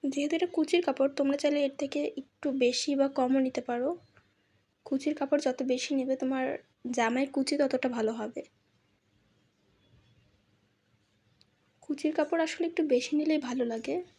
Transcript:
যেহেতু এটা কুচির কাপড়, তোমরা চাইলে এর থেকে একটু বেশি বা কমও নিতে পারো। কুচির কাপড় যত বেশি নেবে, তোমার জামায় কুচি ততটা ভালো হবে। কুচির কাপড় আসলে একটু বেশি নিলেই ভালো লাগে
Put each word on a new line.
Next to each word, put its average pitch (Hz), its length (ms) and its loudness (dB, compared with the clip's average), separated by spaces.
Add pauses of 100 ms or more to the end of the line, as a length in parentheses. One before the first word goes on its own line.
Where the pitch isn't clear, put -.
যেহেতু 285 320 0
এটা 349 180 0
কুচির 339 300 2
কাপড়, 269 340 2
তোমরা 277 240 2
চাইলে 294 240 2
এর 277 160 -4
থেকে 285 180 -2 (200)
একটু - 280 -8 (160)
বেশি 254 320 0
বা 277 100 4 (100)
কমও 262 240 4
নিতে 254 280 0
পারো। 247 200 -2 (1000)
কুচির 294 280 0
কাপড় 285 280 2
যত 254 160 0 (140)
বেশি 254 220 -2
নেবে, 262 220 0
তোমার 262 280 -2 (460)
জামায় 247 440 2
কুচি 269 240 0
ততটা 262 300 2
ভালো 226 320 0
হবে। 214 220 -8 (3500)
কুচির 302 340 -2
কাপড় 320 280 2
আসলে 320 240 -2
একটু 339 160 -2 (100)
বেশি 254 240 2
নিলেই 302 320 2
ভালো 254 180 0
লাগে 233 300 -4 (220)